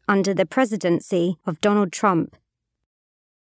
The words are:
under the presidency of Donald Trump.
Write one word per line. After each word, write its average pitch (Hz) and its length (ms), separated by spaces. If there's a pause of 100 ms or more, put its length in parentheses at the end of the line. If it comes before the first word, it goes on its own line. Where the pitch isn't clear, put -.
under 196 260
the 185 140
presidency 190 1000
of 170 160
Donald 208 300
Trump. 180 440 (1200)